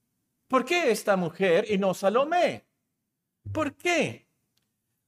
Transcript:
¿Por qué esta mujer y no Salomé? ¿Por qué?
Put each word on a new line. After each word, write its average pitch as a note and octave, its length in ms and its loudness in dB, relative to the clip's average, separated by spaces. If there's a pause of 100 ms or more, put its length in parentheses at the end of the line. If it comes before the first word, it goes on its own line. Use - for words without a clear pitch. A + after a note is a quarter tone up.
(480)
¿Por B3+ 160 2
qué E4 280 0
esta G#3 240 0
mujer F#3 520 0
y G#3 120 -2
no G3 160 0
Salomé? C#4 680 0 (880)
¿Por D4+ 220 -4
qué? D#4+ 540 -2 (800)